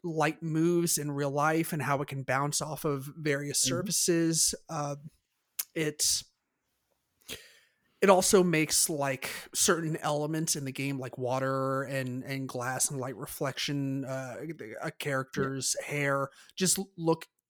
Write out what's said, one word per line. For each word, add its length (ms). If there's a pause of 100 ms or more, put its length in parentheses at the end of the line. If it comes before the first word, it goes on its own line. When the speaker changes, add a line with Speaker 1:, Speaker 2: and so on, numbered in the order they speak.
Speaker 1:
light 360
moves 560
in 140
real 220
life 400
and 100
how 200
it 40
can 160
bounce 400
off 220
of 320
various 480
Speaker 2:
Mm-hmm. 100
Speaker 1:
surfaces. 800 (140)
Uh, 260 (800)
it's, 480 (1800)
it 100
also 340
makes, 440
like, 400 (240)
certain 440
elements 580
in 100
the 60
game, 300
like 180
water 640
and, 400
and 260
glass 440
and 80
light 160
reflection, 880
uh, 320 (440)
a 120
character's 880
Speaker 2:
Yeah. 60 (100)
Speaker 1:
hair, 340 (240)
just 240
l-, 180
look 300 (240)